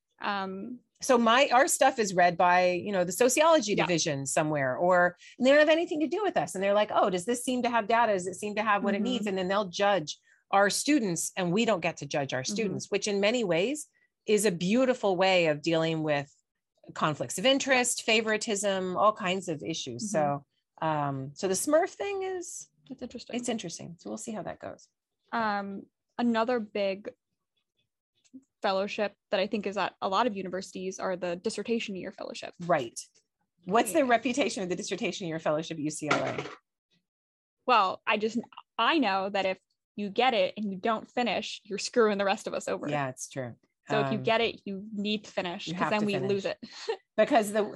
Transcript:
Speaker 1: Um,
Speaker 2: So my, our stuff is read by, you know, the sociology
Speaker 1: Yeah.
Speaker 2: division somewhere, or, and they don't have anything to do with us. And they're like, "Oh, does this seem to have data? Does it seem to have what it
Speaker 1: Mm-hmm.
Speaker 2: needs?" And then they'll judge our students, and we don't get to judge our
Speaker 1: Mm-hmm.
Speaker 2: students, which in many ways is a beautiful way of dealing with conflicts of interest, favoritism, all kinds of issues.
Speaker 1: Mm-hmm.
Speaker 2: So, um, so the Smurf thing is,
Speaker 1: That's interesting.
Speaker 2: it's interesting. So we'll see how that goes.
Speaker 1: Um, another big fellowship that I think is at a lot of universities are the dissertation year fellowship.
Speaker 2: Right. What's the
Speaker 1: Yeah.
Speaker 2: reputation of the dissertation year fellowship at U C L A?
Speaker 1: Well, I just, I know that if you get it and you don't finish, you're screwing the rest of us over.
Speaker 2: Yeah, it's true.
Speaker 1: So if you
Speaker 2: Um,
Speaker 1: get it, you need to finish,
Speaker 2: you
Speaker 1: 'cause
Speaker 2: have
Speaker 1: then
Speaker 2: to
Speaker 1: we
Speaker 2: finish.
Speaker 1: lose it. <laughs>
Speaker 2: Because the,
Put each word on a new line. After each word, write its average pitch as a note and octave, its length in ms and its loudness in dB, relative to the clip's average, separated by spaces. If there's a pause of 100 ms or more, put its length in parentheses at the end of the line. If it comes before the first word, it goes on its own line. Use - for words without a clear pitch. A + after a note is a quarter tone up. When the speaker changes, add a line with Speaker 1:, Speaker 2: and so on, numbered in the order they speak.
(200)
Speaker 1:
Um, G3+ 600 -6 (220)
Speaker 2:
So C4 140 4
my, A#3 360 4
our C#4 160 6
stuff C#4+ 320 4
is G3 120 -2
read F3 240 4
by, F3+ 360 6
you F3 180 -4
know, F#3 140 2
the F3+ 80 -4
sociology C4 600 4
Speaker 1:
Yeah. G3 120 2
Speaker 2:
division D#3 400 0
somewhere, D3 500 0
or, F3 400 4 (220)
and B3 80 2
they C4 60 6
don't D4 80 8
have D4+ 80 6
anything E4 320 2
to D4+ 80 0
do F4 160 -2
with F4+ 120 0
us. - 200 -2
And F#3+ 80 -2
they're G3+ 100 2
like, G#3+ 180 2
"Oh, A3+ 180 4
does F3+ 160 -2
this A#3+ 180 -2
seem B3 180 -2
to A#3 80 0
have A3+ 160 0
data? A3+ 260 4
Does F3+ 140 0
it F#3+ 80 -6
seem G#3 220 -6
to G#3 80 -2
have G3 180 2
what G3+ 120 2
it - 20 0
Speaker 1:
Mm-hmm. G#3 80 0
Speaker 2:
needs?" - 240 -2
And F#3+ 100 -2
then F#3 80 -2
they'll G3 220 0
judge F#3+ 500 0 (320)
our G3+ 180 6
students, A3 680 0
and F3+ 160 0
we A3 120 4
don't G#3+ 160 2
get E3 180 -4
to C#3+ 80 -10
judge C#3 280 -4
our C3 80 -2
Speaker 1:
Mm-hmm. G#3 100 -6
Speaker 2:
students, G3 380 -4
which G3+ 160 -2
in G3+ 140 0
many A3+ 240 2
ways F#3+ 420 0 (400)
is G#3+ 200 4
a G#3 40 4
beautiful G#3 680 2
way F#3 300 4
of D3+ 160 0
dealing E3 400 2
with C#3+ 260 0 (640)
conflicts D3 460 -4
of F#3+ 80 0
interest, C4 560 2
favoritism, G#3 960 0
all G#3 160 6
kinds F#3+ 360 -4
of D3+ 140 -6
issues. C#3 400 -8 (100)
Speaker 1:
Mm-hmm. C#3+ 280 0 (420)
Speaker 2:
So, - 20 -4
um, C#3+ 500 -2
so - 120 -6
the F#3 80 0
Smurf D4+ 360 2
thing G4 340 -6
is, F#4 420 -10 (220)
Speaker 1:
That's C4 140 -14
interesting. A#3+ 340 -12
Speaker 2:
it's B3 120 -4
interesting. F#3 520 -8
So G3+ 100 -14
we'll G#3+ 80 -8
see A3+ 140 -10
how G#3 100 -8
that - 160 -10
goes. - 300 -14 (440)
Speaker 1:
Um, G3+ 540 -4 (320)
another A#3+ 400 2
big G3+ 500 -4 (1500)
fellowship G3+ 520 -2 (160)
that G3 100 2
I G3+ 60 2
think A2 200 -4
is G3 100 -4
at F#3 260 -2
a G#3 60 -2
lot G3+ 180 2
of G3+ 100 -2
universities F#3+ 640 -8
are F#3+ 180 -2
the F3+ 200 -4
dissertation G#3+ 600 -4
year F3+ 160 -10
fellowship. - 400 -12 (140)
Speaker 2:
Right. D3 320 0 (640)
What's A3 280 0
the E4 80 4
Speaker 1:
Yeah. C4+ 80 2
Speaker 2:
reputation A#3 540 0
of F3+ 60 -4
the F3 80 -2
dissertation G3+ 520 -6
year D#3+ 100 -6
fellowship E3 400 -2
at D3 40 -6
U D3+ 80 -2
C D3+ 200 -8
L C3+ 120 4
A? C3 140 -4 (1300)
Speaker 1:
Well, G#3 400 2
I A3 100 0
just, A3 220 -2 (400)
I C4+ 200 2
know G3 320 0
that G3 160 -2
if F#3+ 120 -2 (380)
you G#3 140 -4
get A#3+ 240 2
it F#3 220 0
and G#3+ 140 -6
you F#3+ 80 -8
don't A3 320 -4
finish, A3 540 -4
you're G3+ 140 -8
screwing G#3+ 400 2
the G3+ 60 0
rest G3 220 0
of - 80 -6
us - 140 -6
over. F#3 200 -6
Speaker 2:
Yeah, C#3+ 200 -2
it's - 200 -12
true. B2+ 260 -8 (340)
Speaker 1:
So A3 120 0
if G#3 120 0
you G#3+ 60 -2
Speaker 2:
Um, - 60 -6
Speaker 1:
get A3+ 160 2
it, A3+ 240 -2
you G3 200 -8 (100)
need G#3 300 -2
to - 80 -18
finish, F#3 340 -6
Speaker 2:
you E3 80 -6
Speaker 1:
'cause F3+ 60 -6
Speaker 2:
have D#3 100 0
Speaker 1:
then G#3 100 0
Speaker 2:
to G#3 60 0
Speaker 1:
we G3+ 80 0
Speaker 2:
finish. F#3+ 160 -2
Speaker 1:
lose G3 160 0
it. - 160 -4
<laughs> - 380 -10 (160)
Speaker 2:
Because G#3+ 360 2
the, G#3+ 240 0